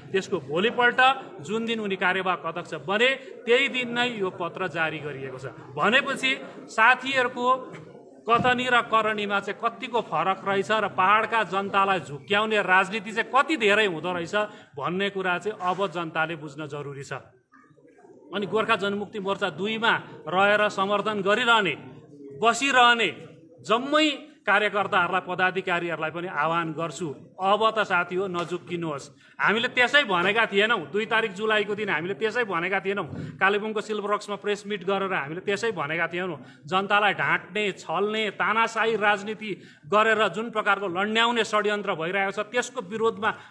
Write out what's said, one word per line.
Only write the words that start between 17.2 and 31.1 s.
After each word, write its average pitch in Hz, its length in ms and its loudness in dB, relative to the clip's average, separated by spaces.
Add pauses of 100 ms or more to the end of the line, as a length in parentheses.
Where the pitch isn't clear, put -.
अनि 202 120 -4
गोर्खा 214 300 0
जनमुक्ति 202 440 -4
मोर्चा 196 300 -2
दुईमा 220 440 0 (340)
रहेर 202 420 4
समर्थन 202 520 0
गरिरहने, 208 540 4 (680)
बसिरहने 240 640 6 (580)
जम्मै 285 640 2 (160)
कार्यकर्ताहरूलाई, 190 840 2
पदाधिकारीहरूलाई 175 840 0
पनि 170 160 -6
आह्वान 165 460 0
गर्छु, 160 420 -6 (240)
अब 208 380 4
त - 20 4
साथी 180 360 0
हो, 196 120 -2
नझुक्किनुहोस्। 165 840 -6 (300)
हामीले 208 280 2
त्यसै 247 360 4
भनेका 202 420 2
थिएनौँ, 202 460 2
दुई 214 140 -2
तारिक 220 280 0